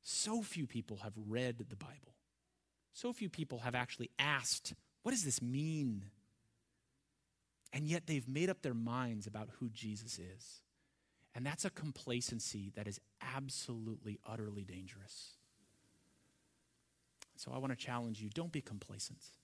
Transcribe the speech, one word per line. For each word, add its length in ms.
So 400
few 260
people 300
have 180
read 520
the 60
Bible. 400
So 200
few 160
people 300
have 160
actually 460
asked, 520
"What 80
does 140
this 180
mean?" 640
And 160
yet 180
they've 220
made 200
up 140
their 100
minds 540
about 320
who 100
Jesus 520
is. 420
And 100
that's 200
a 60
complacency 1040
that 100
is 140
absolutely, 1040
utterly 400
dangerous. 680
So 180
I 60
want 140
to 40
challenge 460
you, 80
don't 220
be 100
complacent. 560